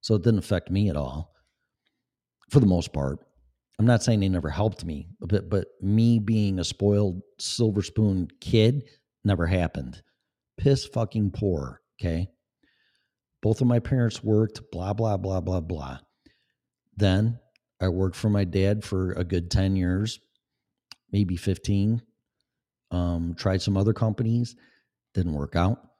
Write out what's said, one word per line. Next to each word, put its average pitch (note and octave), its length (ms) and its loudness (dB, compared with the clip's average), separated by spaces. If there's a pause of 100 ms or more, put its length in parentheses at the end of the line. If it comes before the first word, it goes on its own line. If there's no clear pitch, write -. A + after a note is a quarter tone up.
So A#2 120 0
it G2 80 0
didn't A2+ 160 4
affect - 320 -2
me G2 180 2
at D2+ 80 -2
all C#2+ 380 -8 (1120)
for D3 120 6
the A2+ 60 6
most F2+ 280 2
part. C#2 240 -4 (600)
I'm G#2+ 60 2
not A#2 180 4
saying A2 180 2
they G2 100 2
never F2 180 -2
helped F#2+ 340 -2
me, E2 280 -10 (100)
but, F#2 300 -2
but G2 160 0 (160)
me A2+ 360 4
being G#2 400 0
a F2 60 -4
spoiled G2+ 560 0 (180)
silver G#2 440 -2
spoon F#2+ 460 0 (120)
kid A#2+ 480 2 (360)
never F2+ 220 2
happened. E2 560 -2 (540)
Piss C3+ 300 2
fucking G#2+ 460 -2
poor, D2+ 500 -4 (180)
okay? F2 300 -2 (1120)
Both G#2+ 180 0
of B2+ 60 2
my A#2+ 120 4
parents A#2 460 -2
worked, G#2+ 480 0
blah, F#2+ 220 -4
blah, G#2+ 240 -2
blah, F#2+ 240 -2
blah, F2+ 180 -2
blah. D2 380 -8 (1000)
Then G#2 420 2 (400)
I F#2 100 0
worked F#2 280 0
for G#2+ 140 0
my G2+ 140 2
dad G2 380 0
for F#2 300 -4
a F#2 120 -2
good F2 260 -4
ten F#2+ 260 2
years, F#2+ 420 0 (960)
maybe F#2+ 240 0
fifteen. G2+ 640 0 (920)
Um, E2+ 440 -2
tried F#2+ 260 -2
some G2 160 0
other G2+ 160 2
companies, A2+ 640 -2 (560)
didn't F2 220 -2
work C#2+ 220 -4
out. F#2 440 0